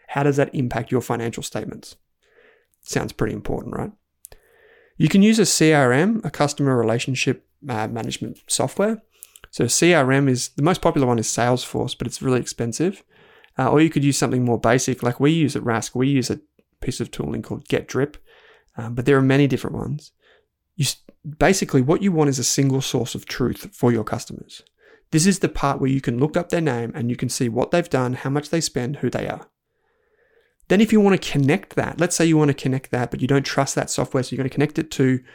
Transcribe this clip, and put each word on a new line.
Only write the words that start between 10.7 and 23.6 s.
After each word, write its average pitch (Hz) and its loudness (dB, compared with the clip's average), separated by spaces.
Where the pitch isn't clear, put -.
popular 156 2
one 120 2
is 107 -2
Salesforce, 120 -2
but - -6
it's - -10
really 127 0
expensive. 123 -4
Uh, 131 0
or 143 6
you 160 4
could 143 0
use 139 0
something 123 0
more 120 0
basic, 127 0
like 120 -2
we 143 4
use 160 2
at - -6
Rask. 113 -4
We 131 0
use 135 0
a - -4
piece - -6
of 117 -8
tooling 127 -6
called - -10
GetDrip, 131 -4
um, 117 -10
but 127 -6
there 143 6
are 135 4
many 135 4
different 127 -2
ones. 135 -8
You 143 -2
s-, - -4
basically, 160 2
what 151 2
you 196 2
want 156 2
is 139 0
a 123 -4
single 135 0
source 123 -4
of - -12
truth - -4